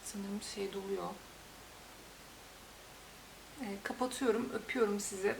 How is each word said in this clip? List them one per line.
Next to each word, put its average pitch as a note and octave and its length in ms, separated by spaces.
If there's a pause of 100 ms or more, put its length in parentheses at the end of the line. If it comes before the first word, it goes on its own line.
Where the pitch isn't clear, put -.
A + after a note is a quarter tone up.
Sanırım G3+ 360 (140)
şey G3 180
doluyor. G3 360 (2500)
E, A#3 60 (160)
kapatıyorum, B3 680
öpüyorum G#3 480
sizi. G3+ 400